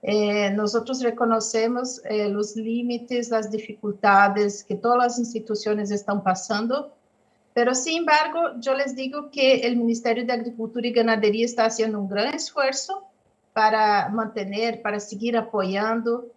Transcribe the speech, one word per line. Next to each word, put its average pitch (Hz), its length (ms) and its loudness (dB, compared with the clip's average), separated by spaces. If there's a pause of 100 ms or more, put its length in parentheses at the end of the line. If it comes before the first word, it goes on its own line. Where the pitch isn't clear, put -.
Eh, 208 500 0
nosotros 226 500 -2
reconocemos, 233 1040 0
eh, 208 240 -2
los 208 260 -4
límites, 233 760 -4
las 214 220 -2
dificultades 202 1120 2
que 190 120 -4
todas 240 220 2
las 240 220 2
instituciones 214 720 -2
están 202 320 -2
pasando, 220 680 -2 (600)
pero, 240 220 2
sin 320 240 -2
embargo, 311 600 2
yo 262 140 0
les 269 220 -2
digo 269 360 -8
que 262 300 4
el 240 140 0
Ministerio 233 500 0
de 247 60 -2
Agricultura 233 560 -4
y 233 60 -2
Ganadería 226 520 4
está 240 200 2
haciendo 220 340 -2
un 196 80 -4
gran 208 260 -2
esfuerzo 285 720 -4 (480)
para 214 560 4
mantener, 214 760 -4
para 208 180 -4
seguir 220 360 -4
apoyando 220 1000 0